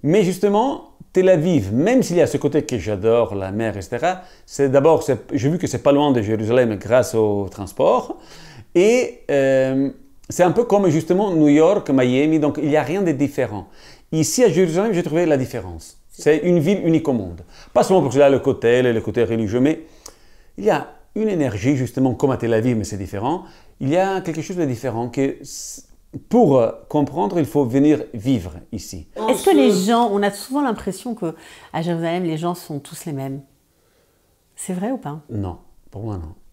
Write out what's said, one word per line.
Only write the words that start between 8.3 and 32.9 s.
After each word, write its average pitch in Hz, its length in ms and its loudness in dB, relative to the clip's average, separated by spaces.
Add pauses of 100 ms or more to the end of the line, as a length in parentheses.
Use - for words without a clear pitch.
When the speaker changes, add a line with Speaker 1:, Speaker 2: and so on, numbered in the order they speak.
Speaker 1:
Et, 226 440 2 (120)
euh, 135 580 2 (380)
c'est - 160 0
un 175 80 4
peu 233 140 2
comme 202 240 2
justement 180 420 0
New 156 160 4
York, 160 420 4
Miami, 135 500 2
donc 147 220 -2
il 156 60 -2
n'y 147 100 2
a 147 60 2
rien 165 180 -4
de 170 120 0
différent. 123 540 -4 (440)
Ici 160 320 0
à 226 60 6
Jérusalem, 185 420 0
j'ai 170 120 -2
trouvé 170 220 -2
la 151 120 2
différence. 95 600 -8 (120)
C'est - 300 2
une 175 200 2
ville 185 260 0
unique 160 220 2
au 143 60 0
monde. 90 280 -6 (320)
Pas - 100 4
seulement 185 180 4
parce 135 120 -2
qu'il 135 60 2
y 143 40 8
a 139 60 8
le 135 100 4
côté, 123 420 2
le, 123 100 2
le 113 100 0
côté 117 220 -2
religieux, 113 380 0
mais 156 220 0 (720)
il 196 80 -6
y 214 40 2
a 147 200 0 (260)
une 214 140 -2
énergie 135 460 0
justement 131 380 0
comme 135 180 0
à 120 60 -2
Tel 117 160 -2
Aviv, 113 240 2
mais 104 60 -4
c'est 98 140 -8
différent. 110 460 -6 (360)
Il 135 100 -4
y 156 80 2
a 190 240 0
quelque 160 200 -8
chose 185 160 -8
de 170 80 0
différent 120 440 -4
que, 135 320 -2
s-, - 460 -16 (420)
pour 160 320 4 (260)
comprendre, 160 520 -2
il 147 60 0
faut 143 200 0
venir 139 380 2 (100)
vivre 101 400 -4 (180)
ici. - 360 -14 (220)
Speaker 2:
Est-ce - 200 0
que 370 60 6
les 262 160 6
gens, 220 400 2
on 202 100 0
a 202 100 0
souvent 262 300 -6
l'impression 226 540 -6
que 165 180 -6 (400)
à 165 80 -4
Jérusalem, 170 420 -2
les 160 140 -4
gens 175 160 -4
sont 156 260 -10
tous - 260 -18